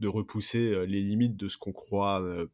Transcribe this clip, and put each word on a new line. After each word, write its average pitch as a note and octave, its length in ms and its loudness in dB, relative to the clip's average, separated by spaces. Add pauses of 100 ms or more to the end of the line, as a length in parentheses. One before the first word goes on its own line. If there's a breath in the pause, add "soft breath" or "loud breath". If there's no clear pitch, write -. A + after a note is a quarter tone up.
de G#2+ 80 0
repousser, A2 640 0
euh, F#2 120 2
les G2 160 0
limites G#2+ 360 2
de G2 120 -6
ce - 80 -8
qu'on - 160 -8
croit, G2 480 0
euh, F2 320 -4